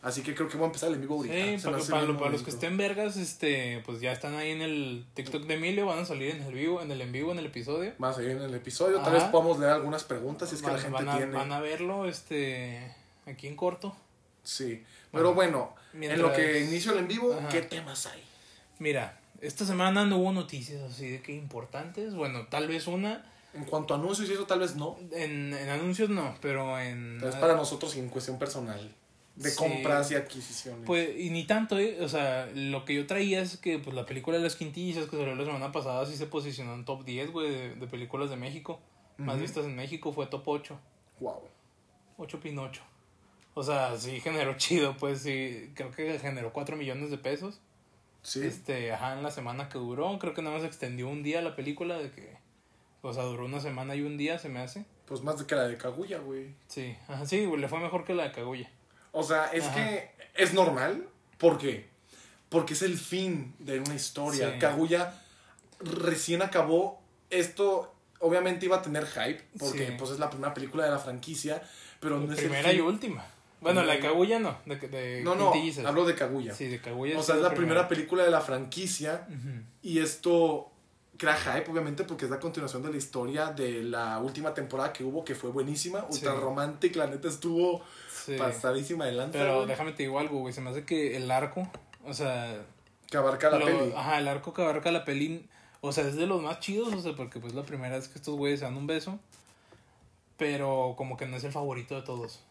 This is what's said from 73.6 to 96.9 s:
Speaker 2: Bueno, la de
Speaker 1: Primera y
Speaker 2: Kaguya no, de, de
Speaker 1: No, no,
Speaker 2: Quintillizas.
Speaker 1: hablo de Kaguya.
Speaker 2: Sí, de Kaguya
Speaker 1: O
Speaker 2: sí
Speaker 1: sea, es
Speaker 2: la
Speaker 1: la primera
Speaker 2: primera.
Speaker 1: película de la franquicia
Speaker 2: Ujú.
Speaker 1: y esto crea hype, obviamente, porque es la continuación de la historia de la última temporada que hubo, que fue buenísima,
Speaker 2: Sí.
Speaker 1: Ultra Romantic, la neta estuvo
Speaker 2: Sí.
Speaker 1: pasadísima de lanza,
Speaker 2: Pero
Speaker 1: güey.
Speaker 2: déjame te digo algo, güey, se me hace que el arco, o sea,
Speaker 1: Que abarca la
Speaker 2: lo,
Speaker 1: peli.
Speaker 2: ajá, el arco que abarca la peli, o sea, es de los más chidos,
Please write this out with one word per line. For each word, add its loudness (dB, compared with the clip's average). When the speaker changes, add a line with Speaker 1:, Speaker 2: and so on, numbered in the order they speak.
Speaker 2:
Bueno, 6
la 6
de 4
Speaker 1:
Primera 4
y 6
Speaker 2:
Kaguya 6
no, -2
de, -4
de -4
Speaker 1:
No, 4
no, 6
Speaker 2:
Quintillizas. 2
Speaker 1:
hablo 6
de 4
Kaguya. 0
Speaker 2:
Sí, -6
de -4
Kaguya -2
Speaker 1:
O 0
Speaker 2:
sí 0
Speaker 1:
sea, 6
es 6
Speaker 2:
la 6
Speaker 1:
la 0
primera 4
Speaker 2:
primera. 4
Speaker 1:
película 2
de 8
la 6
franquicia -2
Speaker 2:
Ujú. -8
Speaker 1:
y 2
esto 4
crea 4
hype, 0
obviamente, 0
porque -6
es 0
la -2
continuación -4
de -4
la -4
historia -2
de -2
la -2
última -2
temporada -2
que -8
hubo, -2
que -4
fue -4
buenísima, -2
Speaker 2:
Sí. -2
Speaker 1:
Ultra 0
Romantic, 0
la 2
neta -4
estuvo 2
Speaker 2:
Sí. -6
Speaker 1:
pasadísima 0
de 0
lanza, -2
Speaker 2:
Pero 4
Speaker 1:
güey. 2
Speaker 2:
déjame -2
te -4
digo 0
algo, 0
güey, -4
se -8
me -6
hace -6
que 2
el -2
arco, 2
o -8
sea, -2
Speaker 1:
Que 0
abarca 6
la 6
Speaker 2:
lo, 4
Speaker 1:
peli. 4
Speaker 2:
ajá, 2
el 2
arco -4
que -2
abarca 2
la 2
peli, -2
o -2
sea, 2
es -2
de 2
los 2
más -4
chidos, 0